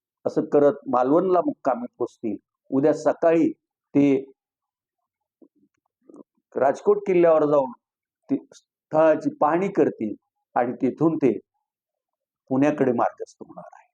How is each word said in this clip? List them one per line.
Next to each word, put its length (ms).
असं 180
करत 300
मालवणला 480
मुक्कामी 460
पोचतील. 380
उद्या 240
सकाळी 580
ते 380
राजकोट 520
किल्ल्यावर 380
जाऊन 260
ते 60
स्थळाची 800
पाहणी 340
करतील 460
आणि 180
तिथून 440
ते 220
पुण्याकडे 440
मार्गस्थ 500
होणार 300
आहे. 220